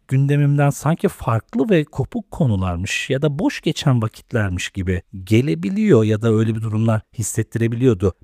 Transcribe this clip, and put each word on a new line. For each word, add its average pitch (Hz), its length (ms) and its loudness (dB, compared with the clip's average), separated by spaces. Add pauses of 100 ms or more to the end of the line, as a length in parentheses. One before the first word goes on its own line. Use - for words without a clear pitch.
gündemimden 143 640 2
sanki 160 380 -2
farklı 135 640 -2
ve 160 140 4
kopuk - 460 -6
konularmış 95 800 -2
ya 135 120 0
da 147 160 -2
boş 262 220 -2
geçen 135 420 0
vakitlermiş 104 680 -4
gibi 90 320 -4 (220)
gelebiliyor 165 800 2
ya 107 180 0
da 113 100 2
öyle 110 220 0
bir 110 80 -6
durumlar 110 380 0 (180)
hissettirebiliyordu 113 1040 0